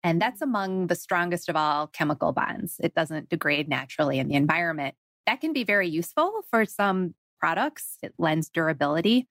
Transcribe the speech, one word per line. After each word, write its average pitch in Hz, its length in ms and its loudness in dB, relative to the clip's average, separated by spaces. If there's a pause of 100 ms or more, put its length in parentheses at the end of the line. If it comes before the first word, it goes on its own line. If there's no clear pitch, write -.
and 170 200 2
that's 247 200 -2
among 190 460 -2
the 175 80 2
strongest 175 540 -2
of 160 60 -2
all 151 320 2
chemical 151 440 0
bonds. - 480 -4
It - 160 -2
doesn't 156 340 -4
degrade 147 380 0
naturally 135 500 -2
in 131 120 -2
the 139 60 0
environment. 151 600 0 (320)
That 233 140 -2
can 320 100 -2
be 262 140 -2
very 202 240 2
useful 311 600 -2
for 220 160 4
some 190 480 0 (240)
products. 185 640 -2
It - 160 -10
lends 160 320 2
durability 160 800 2